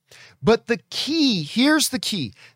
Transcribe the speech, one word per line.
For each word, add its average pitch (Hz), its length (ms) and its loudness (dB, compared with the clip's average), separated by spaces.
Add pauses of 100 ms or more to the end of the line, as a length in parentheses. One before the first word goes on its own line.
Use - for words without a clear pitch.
(420)
But 214 240 2
the 233 120 -2 (120)
key, 269 540 0
here's 277 460 2
the 254 100 -6
key. 147 340 -6 (220)